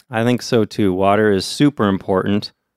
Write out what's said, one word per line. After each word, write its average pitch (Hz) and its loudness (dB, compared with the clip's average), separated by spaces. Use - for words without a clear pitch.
I 113 -2
think 123 0
so 113 0
too. 98 -2
Water 101 2
is 95 0
super 143 0
important. 98 -2